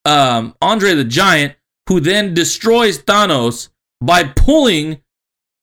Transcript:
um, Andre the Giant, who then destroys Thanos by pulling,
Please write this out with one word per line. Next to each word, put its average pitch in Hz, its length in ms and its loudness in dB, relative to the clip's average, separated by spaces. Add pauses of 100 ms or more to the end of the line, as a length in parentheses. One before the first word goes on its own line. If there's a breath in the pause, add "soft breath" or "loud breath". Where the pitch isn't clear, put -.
um, 127 560 0
Andre 202 340 0
the 139 80 0
Giant, 147 520 0 (340)
who 185 100 0
then 190 340 -2
destroys 214 680 0
Thanos 156 680 -2 (320)
by 170 220 2
pulling, 160 800 0 (600)